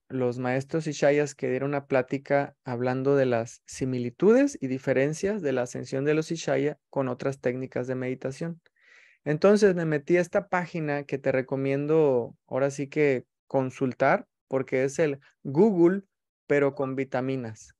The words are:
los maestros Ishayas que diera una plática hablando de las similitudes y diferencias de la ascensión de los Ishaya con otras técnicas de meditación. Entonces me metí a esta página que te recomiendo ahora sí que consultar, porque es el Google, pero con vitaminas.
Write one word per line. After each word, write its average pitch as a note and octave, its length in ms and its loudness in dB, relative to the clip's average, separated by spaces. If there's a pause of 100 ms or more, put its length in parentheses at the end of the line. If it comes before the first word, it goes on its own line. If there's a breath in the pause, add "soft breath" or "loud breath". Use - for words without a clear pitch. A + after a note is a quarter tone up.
los B2 300 -2
maestros C3+ 480 -4
Ishayas D3 480 2
que C3 160 -6
diera C3 160 -2
una C#3 220 -4
plática C#3 760 0
hablando B2+ 520 0
de C3+ 100 4
las A#2+ 400 -2
similitudes C#3+ 960 2
y C#3 60 -6
diferencias C#3+ 720 0
de C#3 120 -2
la B2+ 100 0
ascensión C3 420 -6
de D3+ 80 2
los D#3 160 -2
Ishaya D3 480 -2 (140)
con C3+ 160 -2
otras C3+ 340 -6
técnicas B2+ 460 -4
de B2+ 80 -4
meditación. C3+ 680 -8 (640 soft breath)
Entonces G3 460 4
me E3+ 120 -2
metí D#3 320 2
a F3 40 4
esta F#3+ 280 -2
página D#3 540 -4
que C#3+ 140 -6
te C3+ 140 -2
recomiendo C3+ 1120 0
ahora C3+ 240 -2
sí C#3 180 -8
que C#3 380 0 (220)
consultar, C3+ 800 0 (200)
porque C3 360 -2
es C3+ 160 -4
el C#3+ 200 0 (220 soft breath)
Google, F3+ 640 4 (420)
pero C#3 300 2
con C3+ 200 -4
vitaminas. C3 840 -6